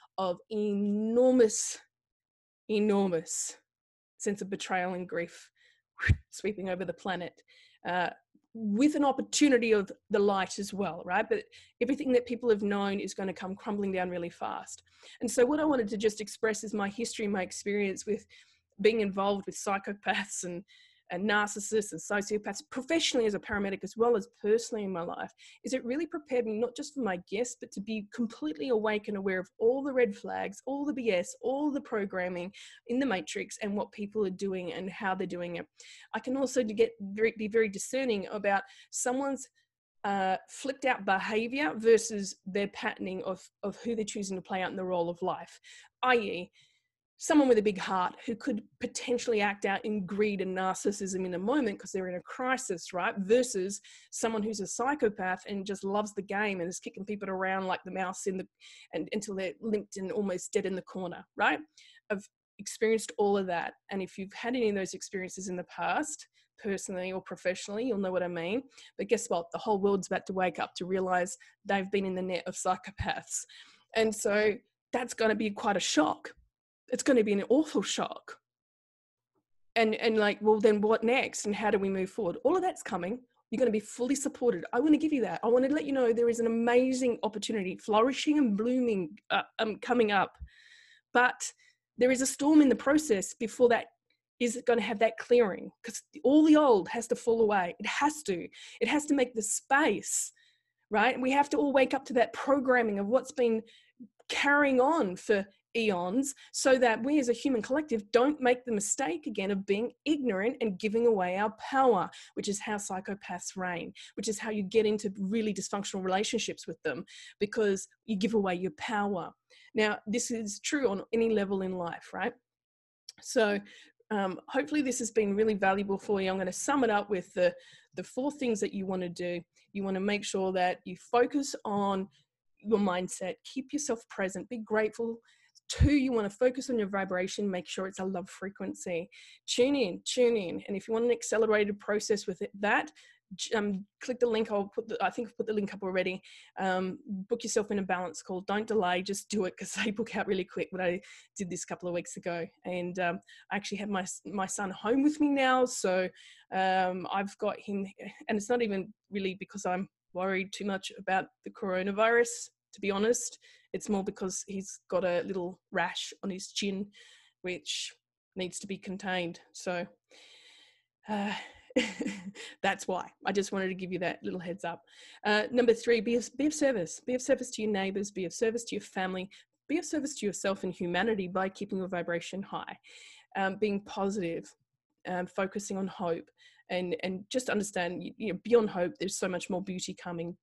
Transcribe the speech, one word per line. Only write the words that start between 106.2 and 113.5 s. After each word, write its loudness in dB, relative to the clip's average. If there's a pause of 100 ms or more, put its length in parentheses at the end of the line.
so 4
that 4
we 4
as 2
a 2
human 0
collective -2
don't 4
make 4
the -4
mistake -2
again -2
of -2
being 0 (140)
ignorant 0
and -2
giving 0
away 4
our 0
power, 4 (260)
which -4
is -4
how -4
psychopaths -8